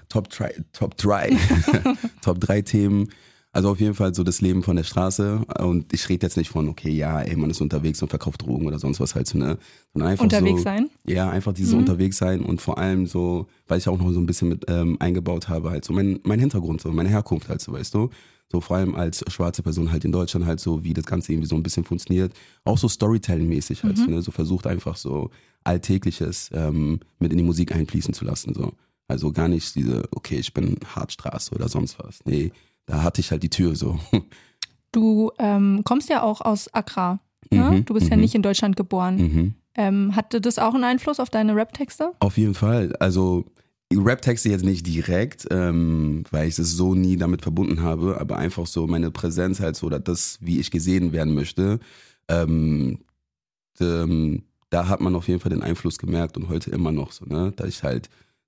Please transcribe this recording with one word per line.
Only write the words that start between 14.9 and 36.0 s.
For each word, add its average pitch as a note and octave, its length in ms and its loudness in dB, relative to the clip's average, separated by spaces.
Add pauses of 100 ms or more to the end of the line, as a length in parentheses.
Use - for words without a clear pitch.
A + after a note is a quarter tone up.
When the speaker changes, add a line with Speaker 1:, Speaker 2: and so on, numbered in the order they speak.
Speaker 1:
eingebaut F2 480 -2
habe, E2 220 -4
halt D2+ 140 -6
so - 80 -6
mein, G2 320 2
mein G#2+ 160 2
Hintergrund, E2+ 400 0
so E2 120 -6
meine E2+ 160 0
Herkunft G#2 400 0
halt D#2 120 -6
so, - 120 -12
weißt C2+ 220 -8
du? A#2 160 0 (420)
So F2 80 0
vor F2+ 160 -2
allem F#2 200 0
als E2+ 320 -4
schwarze F2 340 -2
Person E2 300 -2
halt D#2 120 0
in E2 80 0
Deutschland F2 340 0
halt E2 140 0
so, E2 240 -2
wie E2 100 -2
das D#2+ 120 -2
Ganze E2+ 260 -4
irgendwie D#2 160 -2
so D#2+ 80 -2
ein E2 80 0
bisschen E2+ 200 -2
funktioniert. F2+ 480 0 (320)
Auch - 140 2
so A#2+ 100 2
Storytelling-mäßig E2+ 960 0
halt, G#3 140 2
Speaker 2:
Mhm. A3+ 160 2
Speaker 1:
ne? E2+ 80 0
So - 80 -6
versucht F2 380 -2
einfach F2 280 -4
so C#2 340 -6 (340)
Alltägliches, F2 880 -2
ähm, D#2 480 0 (180)
mit E2 140 0
in F2 60 2
die E2+ 60 4
Musik E2+ 300 2
einfließen D#2+ 400 -2
zu - 100 -8
lassen, - 300 -4
so. - 200 -4 (340)
Also D2+ 240 -2
gar E2 160 0
nicht E2 260 -2
diese, B1 300 0 (100)
okay, - 240 -6
ich - 160 -6
bin - 220 0 (180)
Hartstraße - 600 -8
oder - 140 -2
sonst - 300 -4
was. - 260 -18
Nee, D2+ 280 0 (340)
da D2+ 180 -2
hatte - 160 2
ich - 100 -4
halt D2+ 140 0
die D2+ 60 -2
Tür E2+ 260 2
so. D#2 220 -2 (120)
<laughs> G#2+ 100 4 (720)
Speaker 2:
Du, A3 460 4
ähm, G3+ 460 4
kommst C4+ 240 0